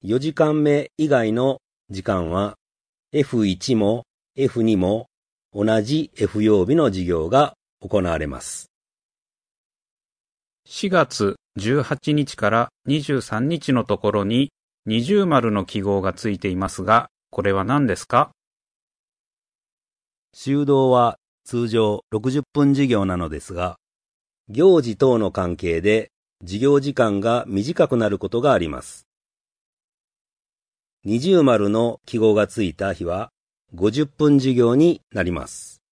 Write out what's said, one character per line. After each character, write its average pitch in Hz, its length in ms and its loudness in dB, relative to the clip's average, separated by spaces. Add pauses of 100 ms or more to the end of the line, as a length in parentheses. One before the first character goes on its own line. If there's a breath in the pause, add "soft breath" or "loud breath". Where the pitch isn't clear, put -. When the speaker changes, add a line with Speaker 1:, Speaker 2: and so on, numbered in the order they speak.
Speaker 1:
四 107 180 0
時 151 140 -6
間 151 300 0
目 147 340 0
以 156 100 0
外 120 240 2
の 127 280 0 (320)
時 95 100 -10
間 90 300 -2
は、 101 240 -2 (580)
エ 139 100 2
フ 113 240 0
一 95 280 -2
も 110 280 0 (320)
エ 135 120 0
フ 117 160 -2
二 110 120 2
も 98 320 -2 (460)
同 107 280 2
じ 143 360 -2
F 104 260 -2
曜 104 220 4
日 131 100 0
の 160 120 2
授 92 180 -2
業 85 240 -2
が 143 240 2 (260)
行 101 200 -2
わ 85 180 -2
れ 76 100 -4
ま 65 140 -10
す。 - 280 -16 (2000)
Speaker 2:
四 - 240 -8
月 160 480 0 (180)
十 117 260 0
八 147 320 -4
日 147 220 -2
か 104 140 -2
ら 117 200 0 (160)
二 143 160 0
十 139 200 -2
三 113 260 -4
日 165 240 -4
の 120 140 2
と 101 120 0
こ 104 140 -2
ろ 101 140 0
に 120 260 0 (340)
二 110 180 0
重 196 220 2
丸 127 260 2
の 104 120 -2
記 - 180 -6
号 98 200 0
が 92 100 -2
つ - 180 -6
い 98 80 -4
て 98 120 -4
い 90 80 -4
ま 95 100 -4
す 95 160 -8
が、 110 240 2 (240)
こ 101 120 -6
れ 98 100 0
は 98 100 -2
何 135 240 0
で 92 80 0
す - 100 -14
か？ 131 260 0 (2000)
Speaker 1:
修 143 320 -2
道 135 260 4
は 120 260 2 (280)
通 120 240 -4
常 107 400 0
六 110 200 -2
十 139 140 -2 (100)
分 143 180 4
授 139 160 2
業 107 180 2
な 92 100 -2
の 87 140 -4
で 73 100 -8
す - 140 -16
が、 90 240 -6 (720)
行 160 320 6
事 117 160 -4
等 131 200 4
の 101 140 0
関 87 240 -4
係 85 240 -4
で 107 320 0 (300)
授 92 200 -10
業 143 200 4
時 135 120 -6
間 107 280 0
が 117 260 -2
短 110 400 -2
く - 80 -2
な 113 140 0
る 98 100 -4
こ 98 80 -8
と 117 140 -4
が 139 100 2
あ 113 60 4
り 85 100 -2
ま 65 140 -10
す。 - 240 -20 (2000)
二 110 180 -2
重 180 200 4
丸 110 280 4
の 113 360 -2
記 - 120 -8
号 110 160 4
が 104 140 2
つ - 160 -4
い 85 100 -4
た 98 200 -6
日 87 120 -8
は、 92 260 -6 (420)
五 95 180 0
十 143 160 -2
分 147 320 2
授 131 140 0
業 120 220 4
に 160 240 4 (140)
な 98 100 -2
り 87 80 -2
ま 76 160 -8
す。 - 340 -20 (100)